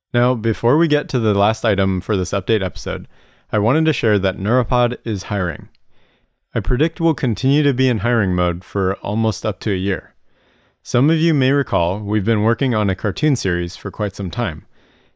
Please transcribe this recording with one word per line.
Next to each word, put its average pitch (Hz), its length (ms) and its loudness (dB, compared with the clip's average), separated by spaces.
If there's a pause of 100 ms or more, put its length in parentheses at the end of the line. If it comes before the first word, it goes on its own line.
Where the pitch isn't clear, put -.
(140)
Now, 123 220 2
before 117 420 0
we 165 100 2
get 147 220 0
to 131 100 -2
the 110 140 2
last 101 300 2
item 98 380 2
for 107 160 -2
this 92 140 -2
update 101 320 -2
episode, 90 440 -6 (440)
I 107 80 0
wanted 135 260 2
to 156 80 2
share 107 260 2
that 92 180 0
Neuropod 120 680 0
is 104 180 -4
hiring. 92 460 -4 (840)
I 117 60 -2
predict 127 400 0
we'll 165 140 2
continue 135 500 0
to 143 100 2
be 131 140 2
in 117 120 0
hiring 104 360 0
mode 90 300 0
for 98 300 -2
almost 110 500 -2
up 107 160 -4
to 110 100 -2
a 95 60 0
year. 95 380 -4 (680)
Some 131 260 2
of 165 80 2
you 160 160 2
may 135 200 2
recall 98 480 0
we've 104 240 -2
been 107 180 2
working 117 320 0
on 104 140 2
a 92 60 0
cartoon 131 420 0
series 87 400 -4
for - 120 -10
quite 101 260 -6
some 95 140 -8
time, 85 360 -6 (500)